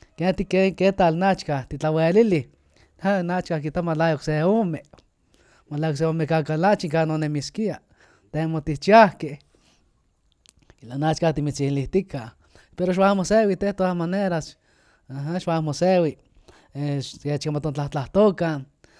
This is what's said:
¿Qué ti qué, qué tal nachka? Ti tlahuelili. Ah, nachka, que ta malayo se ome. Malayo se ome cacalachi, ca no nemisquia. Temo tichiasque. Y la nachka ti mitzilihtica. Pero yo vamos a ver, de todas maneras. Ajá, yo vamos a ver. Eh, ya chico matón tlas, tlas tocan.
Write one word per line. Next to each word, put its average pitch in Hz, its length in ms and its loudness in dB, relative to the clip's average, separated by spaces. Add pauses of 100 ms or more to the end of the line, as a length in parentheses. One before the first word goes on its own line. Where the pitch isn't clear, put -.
(160)
¿Qué 185 180 0
ti 185 100 -6
qué, 190 320 2
qué 190 160 2
tal 170 260 2
nachka? 180 480 -2
Ti 139 120 -10
tlahuelili. 160 720 2 (500)
Ah, 196 220 0
nachka, 175 380 -4
que 147 100 -6
ta 175 120 -4
malayo 160 360 0
se 151 240 -2
ome. 190 400 0 (880)
Malayo 151 260 -2
se 151 80 -2
ome 160 220 0
cacalachi, 160 640 0
ca 160 180 0
no 156 100 -2
nemisquia. 156 640 -4 (480)
Temo 160 320 -4
tichiasque. 160 760 4 (1400)
Y 110 40 -20
la 123 120 -10
nachka 156 340 0
ti 143 100 -4
mitzilihtica. 139 920 -2 (400)
Pero 180 160 -2
yo 180 80 0
vamos 196 320 2
a 220 120 4
ver, 190 140 0
de 202 160 -2
todas 180 220 0
maneras. 175 600 -4 (500)
Ajá, 143 300 -6
yo 180 80 -10
vamos 160 360 -2
a 180 180 4
ver. 156 180 0 (540)
Eh, 143 300 -4 (220)
ya 147 140 -2
chico 151 140 -6
matón 147 220 -4
tlas, 143 160 -4
tlas 139 220 -6
tocan. 170 560 2 (300)